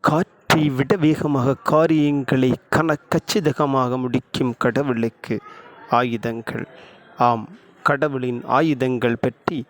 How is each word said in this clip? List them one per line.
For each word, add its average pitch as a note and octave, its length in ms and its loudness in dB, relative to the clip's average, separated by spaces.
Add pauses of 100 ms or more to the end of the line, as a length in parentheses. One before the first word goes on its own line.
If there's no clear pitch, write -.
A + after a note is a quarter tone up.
காற்றை - 640 0
விட C3 260 0
வேகமாக C#3 680 2
காரியங்களை C#3+ 840 2 (200)
கன D#3 260 0 (120)
கச்சிதமாக C#3 880 0
முடிக்கும் B2+ 600 -4
கடவுளுக்கு A#2 800 -2 (540)
ஆயுதங்கள். A#2 760 -2 (540)
ஆம், A#2 260 2 (400)
கடவுளின் C3+ 560 -2 (100)
ஆயுதங்கள் B2+ 720 0
பற்றி C3 360 -4 (120)